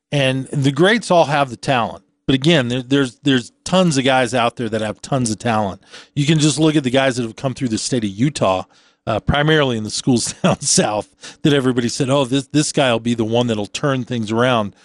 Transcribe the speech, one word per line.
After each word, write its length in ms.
and 360
the 240
greats 380
all 160
have 240
the 80
talent. 460
But 80
again, 320
there, 160
there's, 400
there's 280
tons 340
of 60
guys 320
out 220
there 120
that 120
have 200
tons 300
of 80
talent. 420
You 140
can 100
just 220
look 160
at 80
the 80
guys 240
that 80
have 120
come 200
through 140
the 100
state 240
of 80
Utah, 540
uh, 140
primarily 560
in 60
the 60
schools 440
<laughs> 100
down 180
south, 800
that 120
everybody 360
said, 220
"Oh, 140
this, 220
this 240
guy 200
will 80
be 160
the 100
one 220
that'll 180
turn 380
things 280
around." 540